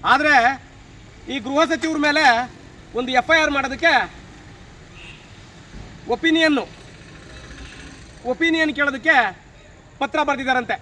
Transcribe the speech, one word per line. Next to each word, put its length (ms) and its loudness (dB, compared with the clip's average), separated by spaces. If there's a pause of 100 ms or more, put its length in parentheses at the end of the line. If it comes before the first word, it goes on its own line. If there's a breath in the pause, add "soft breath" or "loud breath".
ಆದರೆ 280 4 (1000)
ಈ 20 -6 (100)
ಗೃಹ 240 0
ಸಚಿವರ 340 -4
ಮೇಲೆ 220 2 (720)
ಒಂದು 120 -4 (100)
ಎಫ್ 160 -2
ಐ 80 6
ಆರ್ 120 0
ಮಾಡೋದಕ್ಕೆ 380 0 (2250)
ಒಪಿನಿಯನ್ನು, 500 2 (1700)
ಒಪಿನಿಯನ್ 440 2
ಕೇಳೋದಕ್ಕೆ 380 0 (840)
ಪತ್ರ 220 -2
ಬರೆದಿದ್ದಾರಂತೆ. 580 -2